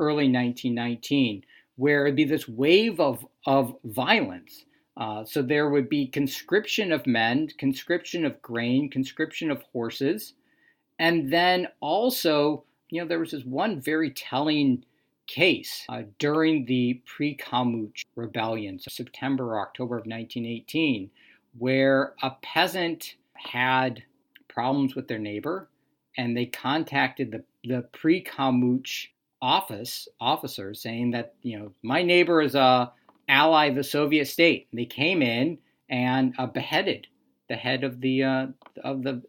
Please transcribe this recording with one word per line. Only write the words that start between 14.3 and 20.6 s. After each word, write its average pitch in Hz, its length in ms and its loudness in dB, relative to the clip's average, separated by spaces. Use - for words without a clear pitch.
case, - 600 0
uh, 117 140 -8
during 151 480 2
the 127 400 0
pre-Kamuch 120 1000 -4
rebellion, 110 640 -6
so - 120 -16
September 131 640 -4
or 104 80 -2
October 120 340 -8
of 110 80 -8
nineteen 113 400 -10
eighteen, 117 640 -2